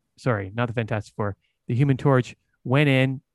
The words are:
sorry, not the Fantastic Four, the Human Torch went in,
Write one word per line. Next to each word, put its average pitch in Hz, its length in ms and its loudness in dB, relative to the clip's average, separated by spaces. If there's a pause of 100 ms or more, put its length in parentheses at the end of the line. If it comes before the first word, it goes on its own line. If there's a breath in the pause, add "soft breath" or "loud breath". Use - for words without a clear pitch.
(180)
sorry, 101 380 -4
not 120 120 -2
the 113 60 -10
Fantastic 113 420 -6
Four, 104 200 -4 (320)
the 120 80 -2
Human 139 220 2
Torch 131 380 2 (280)
went 143 260 2
in, 131 320 2 (140)